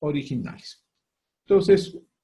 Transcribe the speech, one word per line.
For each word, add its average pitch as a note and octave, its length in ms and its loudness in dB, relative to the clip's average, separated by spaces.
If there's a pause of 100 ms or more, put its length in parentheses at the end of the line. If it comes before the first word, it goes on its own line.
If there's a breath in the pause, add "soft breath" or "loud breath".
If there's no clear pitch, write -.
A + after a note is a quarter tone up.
originales. C#3+ 840 -8 (680)
Entonces, G3 480 4 (280)